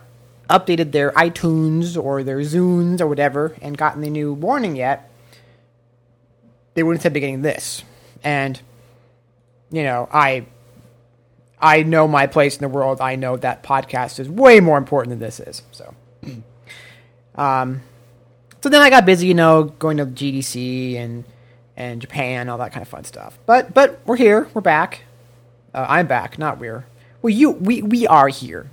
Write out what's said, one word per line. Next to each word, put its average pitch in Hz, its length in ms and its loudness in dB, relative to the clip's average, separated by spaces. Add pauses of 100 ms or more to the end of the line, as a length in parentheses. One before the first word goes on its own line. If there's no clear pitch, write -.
(500)
updated 170 440 0
their 143 180 0
iTunes 165 920 -2
or 139 220 -4
their 135 160 -6
Zunes 175 640 0
or 160 60 0
whatever 143 540 -2
and 143 160 -12
gotten 151 240 -2
the 151 80 -8
new 151 220 -6
Warning 180 460 -4
yet, 127 340 -4 (1600)
they 165 60 -2
wouldn't 165 220 -2
have 170 80 0
been 143 80 -4
getting 135 220 -6
this. - 420 -6 (400)
And, 135 360 -4 (1080)
you 160 140 -6
know, 123 300 -4
I, 135 320 2 (1120)
I 156 240 4
know 156 240 4
my 143 180 2
place 147 300 2
in - 60 -12
the 139 80 -4
world. 135 320 -2
I 131 160 -4
know 127 180 -4
that 127 260 -6
podcast 131 560 -4
is 135 120 -10
way 226 320 8
more 160 160 4
important 135 320 -2
than 120 100 -8
this - 220 -12
is. - 200 -16 (100)
So, - 220 -20 (300)
<clears throat> - 1120 -20
um, 131 460 -2 (800)
so 285 80 -2
then 294 120 6
I 285 80 8
got 254 160 8
busy, 180 220 4
you 180 60 4
know, 160 320 6
going 151 320 -4
to 143 80 -2
G 135 260 -8
D 135 100 -6
C 127 540 -8
and, 120 300 -10 (500)
and 120 240 -12
Japan, 127 480 -8
all 120 120 -8
that 113 120 -10
kind - 100 -14
of - 60 -16
fun - 160 -18
stuff. - 420 -20
But, 254 280 2
but 277 320 4
we're 226 100 -2
here. 233 380 4
We're 214 80 -6
back. 170 400 0 (720)
Uh, 131 140 -6
I'm 160 180 2
back, 123 320 -4
not 147 220 -8
we're. 117 260 -14 (360)
Well, 233 80 -2
you, 247 220 4
we, 208 300 -2
we 233 240 0
are 147 220 6
here. 127 460 -10